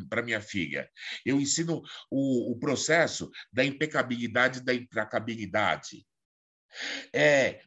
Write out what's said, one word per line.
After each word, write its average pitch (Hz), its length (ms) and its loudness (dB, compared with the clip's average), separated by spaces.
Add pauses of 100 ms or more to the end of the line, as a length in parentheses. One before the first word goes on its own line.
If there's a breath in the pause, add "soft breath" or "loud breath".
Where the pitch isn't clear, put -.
pra 113 140 -2
minha 113 180 -4
filha, 73 480 -6 (340 loud breath)
eu 139 160 2
ensino 156 440 0 (260 loud breath)
o, 127 440 2
o 113 40 -6
processo 147 720 0 (220 loud breath)
da 131 120 2
impecabilidade 127 960 0
e 127 60 -12
da 123 100 2
implacabilidade. 107 1300 -2 (1040 loud breath)
É, 139 540 4